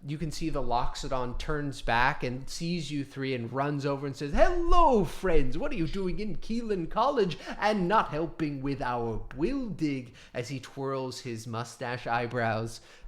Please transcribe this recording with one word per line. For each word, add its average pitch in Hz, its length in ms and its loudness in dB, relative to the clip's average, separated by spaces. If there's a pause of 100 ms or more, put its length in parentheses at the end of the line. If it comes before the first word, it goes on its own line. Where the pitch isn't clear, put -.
you 147 120 -6
can 151 140 -4
see 160 180 -4
the 143 120 0
Loxodon 123 760 0
turns 143 440 -2
back 123 420 4
and 131 260 -4
sees 170 420 -4
you 147 120 -2
three 135 300 -4
and 117 180 -4
runs 139 340 -2
over 139 200 -2
and 139 100 -4
says, 143 180 -6
Hello, 339 720 8
friends. 151 540 6
What 269 140 -2
are 277 40 -4
you 165 120 -2
doing 175 320 -2
in 202 180 -4
Keelan 214 520 -2
College 214 480 0 (220)
and 202 280 2
not 196 220 2
helping 151 520 -4
with 139 200 -4
our 120 400 -2 (540)
dig? 135 380 -4 (200)
as 120 160 -6
he 139 100 -6
twirls 135 600 -6
his 117 280 -8
mustache 120 600 -6
eyebrows 117 760 -2 (260)